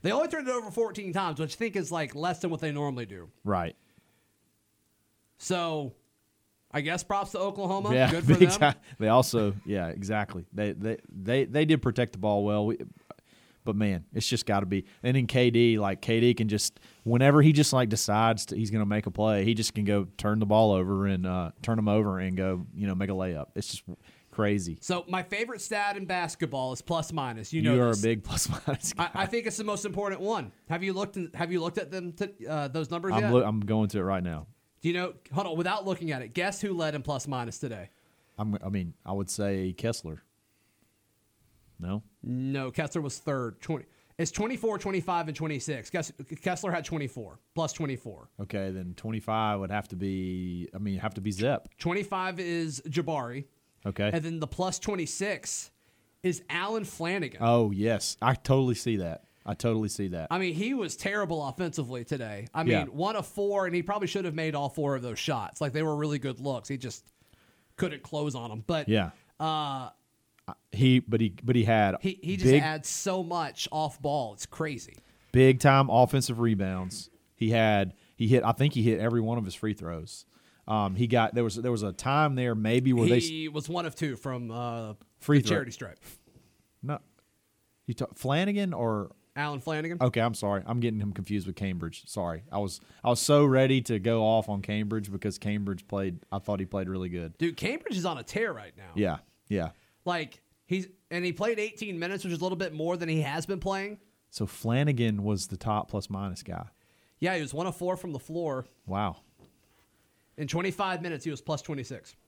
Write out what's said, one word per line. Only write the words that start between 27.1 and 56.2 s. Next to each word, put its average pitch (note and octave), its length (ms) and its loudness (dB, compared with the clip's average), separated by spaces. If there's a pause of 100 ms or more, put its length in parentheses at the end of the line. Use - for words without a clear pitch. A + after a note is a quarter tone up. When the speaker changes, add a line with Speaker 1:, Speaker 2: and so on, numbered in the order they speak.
Speaker 1:
minus. B2 400 -6
You D#3 80 0
Speaker 2:
You A2+ 140 4
Speaker 1:
know B2 60 6
Speaker 2:
are A#2+ 80 6
Speaker 1:
this. A2 100 2
Speaker 2:
a G2+ 80 0
big A2+ 160 2
plus - 260 -2
<laughs> - 180 -4
minus - 260 -4
guy. E3+ 200 -2
Speaker 1:
I, F#3+ 100 -2
I - 20 2
think A#3 220 -2
it's G#3+ 100 -4
the A3 60 -6
most G#3 220 -4
important G3 360 -4
one. F#3+ 300 -2 (180)
Have E3+ 140 -2
you F#3+ 100 0
looked G3+ 240 -4
in, E3+ 160 -6
have E3 180 -4
you F3+ 100 0
looked E3+ 160 -4
at C#3+ 140 -6
them F3+ 220 -8
to, G3+ 180 -4 (180)
uh, D3+ 180 -2
those C#3+ 240 -4
numbers E3+ 220 -2
Speaker 2:
I'm A2 80 4
Speaker 1:
yet? G#2+ 120 4
Speaker 2:
loo-, B2+ 100 8
I'm G#2+ 180 2
going G#2+ 280 2
to G#2 100 -2
it F#2 40 0
right F#2 200 0
now. D#2+ 240 -6 (340)
Speaker 1:
Do D#3+ 60 -2
you E3+ 60 0
know? F3+ 200 -4 (200)
Hold G3 140 -2
on. D#3+ 100 -2
Without F#3 280 -2
looking E3+ 280 -4
at B2+ 80 -4
it, A#2 120 -12
guess F#3+ 280 -2
who G3+ 120 -2
led D#3+ 220 0
in C#3+ 60 -4
plus C#3 260 -4
minus B2 320 -6
today? G#2 300 -8 (480)
Speaker 2:
I'm, G#2+ 280 -2
I G2 40 -4
mean, F#2 240 -2 (120)
I - 60 -8
would G2 180 -4
say F#2+ 480 -2
Kessler. E2+ 460 -6 (1600)
No? F#2+ 200 -4 (220)
Speaker 1:
No, C3 480 -4
Kessler D#3 300 -2
was C#3+ 180 -6
third. C3 420 -4
Twenty, D#3 240 -6 (320)
it's E3 140 -2
twenty-four, A3 480 -2
twenty-five, F3 480 0
and D#3 80 -6
twenty-six. C#3+ 540 -4
Kess-, E3+ 240 -4 (280)
Kessler F3+ 300 -2
had E3+ 140 -2
twenty-four, B2+ 540 -6 (160)
plus D#3+ 180 -2
twenty-four. A#2 560 -6 (140)
Speaker 2:
Okay, G2 280 -4
then F2+ 240 -6
twenty-five A2 640 -2
would F#2+ 120 -4
have G#2 180 -4
to F#2+ 80 -10
be, F#2 760 -4
I F#2 40 -12
mean, G2 220 -4
have G#2+ 160 -4
to G2+ 60 -8
be G#2 100 -2
Zep. A2+ 360 -2 (100)
Speaker 1:
Twenty-five F#3 600 -4
is E3+ 480 -4
Jabari. C#3 580 -4 (400)
Speaker 2:
Okay. G2+ 280 0
Speaker 1:
And E3 100 0
then E3 160 -6
the D#3 80 -4
plus F#3 320 -4
twenty-six - 920 -6 (520)